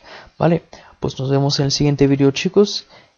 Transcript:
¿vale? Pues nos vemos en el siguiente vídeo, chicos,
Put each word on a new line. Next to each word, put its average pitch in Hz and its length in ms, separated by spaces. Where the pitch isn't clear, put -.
¿vale? 160 240
Pues 143 200
nos 135 120
vemos 139 280
en 139 80
el 139 60
siguiente 143 340
vídeo, 139 240
chicos, 196 560